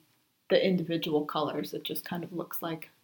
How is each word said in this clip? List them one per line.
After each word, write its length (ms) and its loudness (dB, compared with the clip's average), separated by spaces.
the 140 8
individual 600 2
colors. 500 -2
It 100 -6
just 200 -6
kind 200 -4
of 80 -12
looks 300 -8
like 280 -6